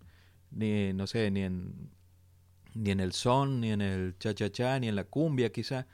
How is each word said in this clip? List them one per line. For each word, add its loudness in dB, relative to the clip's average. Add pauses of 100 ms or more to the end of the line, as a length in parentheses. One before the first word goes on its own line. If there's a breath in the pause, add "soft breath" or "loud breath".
(500 soft breath)
ni, 0
no 0
sé, 2
ni 2
en, -6 (840)
ni 0
en 2
el 0
son, 2
ni 2
en 2
el -2
cha-cha-cha, 0
ni -2
en 0
la -2
cumbia, 0
quizá, -6